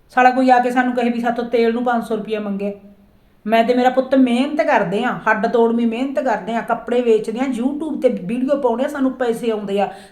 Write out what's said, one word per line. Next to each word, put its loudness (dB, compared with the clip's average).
ਸਾਲਾ 4
ਕੋਈ 2
ਆ 6
ਕੇ 0
ਸਾਨੂੰ 0
ਕਹੇ 0
ਵੀ -2
ਸਾਤੋਂ -2
ਤੇਲ 2
ਨੂੰ -2
ਪੰਜ 0
ਸੌ -4
ਰੁਪਇਆ -6
ਮੰਗੇ। -6
ਮੈਂ 4
ਤੇ 2
ਮੇਰਾ 4
ਪੁੱਤ 0
ਮਿਹਨਤ 2
ਕਰਦੇ 0
ਆ, -2
ਹੱਡ 0
ਤੋੜਵੀਂ 2
ਮਿਹਨਤ -2
ਕਰਦੇ -2
ਆ, -4
ਕੱਪੜੇ -2
ਵੇਚਦੇ 2
ਆ, 0
YouTube -4
'ਤੇ 4
ਵੀਡੀਓ -2
ਪਾਉਂਦੇ 0
ਆ, -2
ਸਾਨੂੰ -2
ਪੈਸੇ -2
ਆਉਂਦੇ -2
ਆ, -2